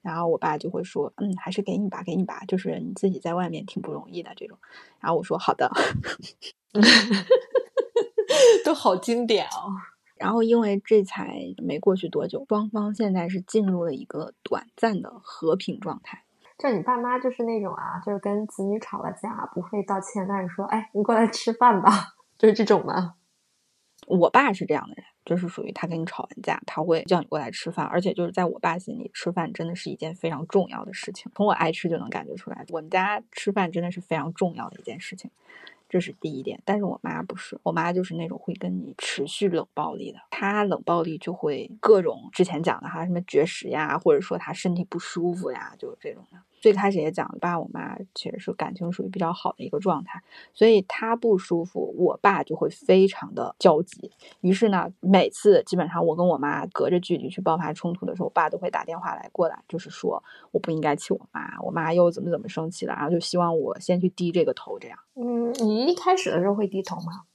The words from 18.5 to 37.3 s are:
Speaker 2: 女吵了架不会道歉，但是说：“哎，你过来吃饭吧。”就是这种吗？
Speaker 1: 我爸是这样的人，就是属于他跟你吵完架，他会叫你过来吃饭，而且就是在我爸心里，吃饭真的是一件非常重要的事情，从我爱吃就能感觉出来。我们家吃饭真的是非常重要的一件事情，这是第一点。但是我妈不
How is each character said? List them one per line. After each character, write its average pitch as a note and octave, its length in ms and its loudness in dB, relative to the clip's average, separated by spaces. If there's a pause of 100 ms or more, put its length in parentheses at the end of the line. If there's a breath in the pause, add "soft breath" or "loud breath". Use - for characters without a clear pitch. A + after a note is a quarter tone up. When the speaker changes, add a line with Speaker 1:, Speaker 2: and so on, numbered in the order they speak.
Speaker 2:
女 G3+ 160 -2
吵 - 220 -10
了 - 100 -6
架 G#3+ 420 -8
不 F3+ 80 -4
会 G3+ 220 -4
道 G3 160 -2
歉， F#3+ 300 -6
但 G3 120 -2
是 F3 140 -6
说 G3 160 -4
：“哎， - 220 -2
你 G#3+ 100 0
过 A#3 100 2
来 A3 140 6
吃 - 240 -2
饭 A#3 300 6
吧。” G3 320 6 (240)
就 A3 100 8
是 G#3+ 60 8
这 A3 100 2
种 G3 220 4
吗？ F3 300 -2 (920)
Speaker 1:
我 F3 220 6
爸 B3+ 240 6
是 F#3 120 -4
这 E3+ 80 0
样 - 140 -2
的 - 80 -18
人， - 80 -16 (220)
就 F3 100 0
是 F3+ 140 -2
属 - 140 -10
于 - 100 -10
他 - 140 -8
跟 E3 120 -4
你 E3 60 -2
吵 - 180 -10
完 - 180 -14
架， - 240 -4
他 - 160 -6
会 E3 220 2
叫 F3+ 160 4
你 - 60 -2
过 D#3 120 -4
来 B2 140 -6
吃 - 180 -8
饭， D#3+ 160 -4
而 - 140 0
且 F#3 140 0
就 F3 100 -2
是 F3 80 -2
在 F#3 140 0
我 - 140 -4
爸 E3+ 180 0
心 - 200 -10
里， - 160 -10
吃 - 160 -4
饭 E3+ 220 -4
真 E3 160 -6
的 E3+ 80 -6
是 E3+ 140 -10
一 - 60 -8
件 D#3+ 200 -10
非 E3 140 -4
常 D#3 180 -6
重 F#3 220 2
要 A#1 160 -10
的 F#3+ 80 -14
事 - 180 -12
情， - 240 -16
从 G3+ 100 0
我 G3+ 60 4
爱 E3 180 2
吃 E3 200 -4
就 E3 80 0
能 - 120 -8
感 - 160 -8
觉 - 100 -12
出 - 140 -16
来。 - 200 -14
我 E3 100 -6
们 D#3 100 -14
家 F#3+ 320 0 (100)
吃 - 200 -4
饭 F#3+ 180 0
真 F3 140 -4
的 F3 80 -4
是 F3+ 80 -10
非 E3 160 -4
常 D#3 180 -4
重 F3+ 220 -2
要 - 140 -10
的 - 100 -20
一 - 40 -20
件 A#2 160 -12
事 F#3+ 180 -14
情， - 120 -18 (600 loud breath)
这 F#3 100 2
是 F3+ 220 -6
第 D#3+ 100 -6
一 C3+ 120 -10
点。 - 200 -10
但 G3+ 140 0
是 G3+ 80 -2
我 - 160 -4
妈 D#3+ 220 -6
不 F#3+ 120 -10